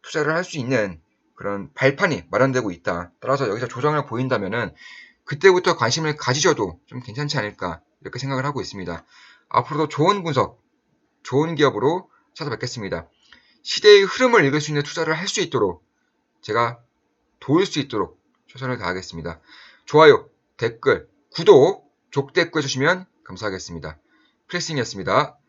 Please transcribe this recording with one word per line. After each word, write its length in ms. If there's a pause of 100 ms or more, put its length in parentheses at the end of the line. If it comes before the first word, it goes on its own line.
투자를 340
할 100
수 120
있는 420 (360)
그런 400
발판이 560
마련되고 400
있다. 500
따라서 260
여기서 220
조정을 380
보인다면은 680 (520)
그때부터 520
관심을 400
가지셔도 720
좀 140
괜찮지 360
않을까 460 (180)
이렇게 180
생각을 280
하고 160
있습니다. 420 (460)
앞으로도 380
좋은 340
분석, 400 (600)
좋은 320
기업으로 520 (240)
찾아뵙겠습니다. 760 (560)
시대의 420
흐름을 420
읽을 140
수 100
있는 120
투자를 320
할 140
수 120
있도록 440 (560)
제가 400 (580)
도울 280
수 120
있도록 400 (300)
최선을 300
다하겠습니다. 640 (440)
좋아요, 440 (280)
댓글, 520 (240)
구독, 600 (180)
족댓글 520
해주시면 440 (180)
감사하겠습니다. 720 (500)
크리스틴이었습니다. 920 (100)